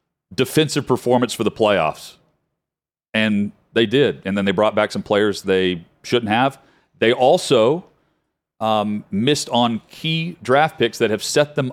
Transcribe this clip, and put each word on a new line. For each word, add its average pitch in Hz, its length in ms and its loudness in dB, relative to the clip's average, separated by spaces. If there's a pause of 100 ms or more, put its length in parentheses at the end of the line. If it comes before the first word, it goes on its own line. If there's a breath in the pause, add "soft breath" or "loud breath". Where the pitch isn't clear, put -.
(340)
defensive 143 520 0
performance 123 460 0
for 113 120 -2
the 101 60 0
playoffs." 95 680 0 (1000)
And 104 380 -2 (200)
they 117 140 2
did. 110 380 0
And 98 120 -4
then 101 80 -2
they 98 80 0
brought 104 220 2
back 107 180 0
some 101 100 -8
players 104 400 0
they 92 420 0 (180)
shouldn't 120 280 -2
have. 135 280 0 (400 soft breath)
They 117 140 2
also, 135 720 2 (760)
um, 104 500 -2
missed 127 380 -2
on 120 400 0
key 160 540 -6
draft 139 360 0
picks 120 200 -2
that 113 120 0
have 107 120 -4
set 147 320 0
them 135 180 -4